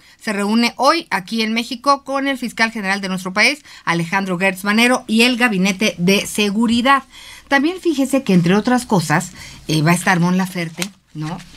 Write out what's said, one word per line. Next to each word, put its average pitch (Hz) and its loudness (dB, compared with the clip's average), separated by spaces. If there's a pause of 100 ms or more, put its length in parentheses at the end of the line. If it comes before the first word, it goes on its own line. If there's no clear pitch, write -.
(200)
se 220 -4
reúne 220 0
hoy 302 2
aquí 196 -4
en 220 -2
México 254 -2
con 269 -4
el 277 -2
fiscal 226 -2
general 196 -4
de 196 -6
nuestro 185 -6
país, 233 0 (240)
Alejandro 170 -2
Gertz 190 -2
Manero, 240 2
y 220 2
el 247 2
gabinete 202 0
de 190 2
seguridad. 233 0 (420)
También 294 0
fíjese 269 0
que, 190 2
entre 175 4
otras 240 0
cosas, 165 0 (380)
eh, 156 0
va 165 4
a - 2
estar 185 2
Mon 175 2
Laferte, 180 -6 (240)
¿no? 156 -8 (180)